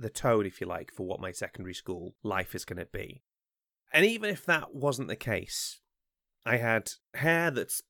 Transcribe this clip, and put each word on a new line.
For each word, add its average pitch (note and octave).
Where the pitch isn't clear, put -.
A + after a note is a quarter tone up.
the A2
tone, A2+
if F#2
you F#2
like, F2
for F#2+
what F#2
my F#2+
secondary F#2
school F2+
life F#2+
is -
gonna F2
be. -
And D#3+
even A3
if F#3+
that D#3+
wasn't C3+
the -
case, -
I A#2
had A2+
hair E3
that's A2+